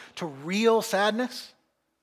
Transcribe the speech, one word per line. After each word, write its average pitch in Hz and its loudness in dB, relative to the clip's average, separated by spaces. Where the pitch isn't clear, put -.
to 180 -6
real 190 2
sadness? 214 -2